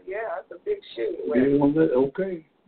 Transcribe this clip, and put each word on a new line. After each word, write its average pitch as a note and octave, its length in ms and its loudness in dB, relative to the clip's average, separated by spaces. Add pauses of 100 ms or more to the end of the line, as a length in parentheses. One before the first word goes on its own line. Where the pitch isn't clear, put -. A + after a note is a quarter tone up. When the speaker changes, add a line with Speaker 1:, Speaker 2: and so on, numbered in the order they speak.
Speaker 1:
yeah, G3 320 -8
that's - 140 -16
a F4 120 -20
big G#4 140 -4 (160)
shoe A#2 240 -4
to - 80 -10
Speaker 2:
Yeah, - 40 -2
Speaker 1:
wear. C#3 280 4
Speaker 2:
well, C#3+ 140 4
that, D#3+ 200 2 (220)
okay. F#3 320 -6 (220)